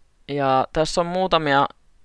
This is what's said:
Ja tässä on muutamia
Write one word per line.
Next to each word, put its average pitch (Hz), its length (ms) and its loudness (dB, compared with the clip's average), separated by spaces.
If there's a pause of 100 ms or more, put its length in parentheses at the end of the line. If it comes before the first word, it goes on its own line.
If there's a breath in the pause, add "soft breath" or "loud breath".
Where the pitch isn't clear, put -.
(280)
Ja 135 440 0
tässä 160 280 -2
on 170 60 0
muutamia 170 600 0 (380)